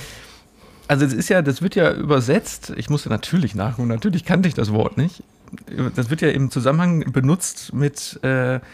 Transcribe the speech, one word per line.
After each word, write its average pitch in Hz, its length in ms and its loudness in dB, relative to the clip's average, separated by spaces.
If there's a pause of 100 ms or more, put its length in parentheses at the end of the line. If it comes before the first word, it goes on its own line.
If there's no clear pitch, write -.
(880)
Also 143 180 4
es 131 80 2
ist - 160 -2
ja, 185 120 4
das 143 200 0
wird 190 140 0
ja 160 180 4
übersetzt, 139 840 0
ich - 140 -6
musste 147 200 -2
natürlich 113 460 0
nachgucken, 113 320 -2
natürlich 156 380 0
kannte 180 240 4
ich 127 40 -4
das 107 200 0
Wort - 240 0
nicht. - 260 -2 (720)
Das 120 140 -2
wird 160 120 -4
ja 160 80 4
im 135 220 0
Zusammenhang 151 600 2
benutzt - 640 0
mit, - 500 -4
äh, 127 360 0 (140)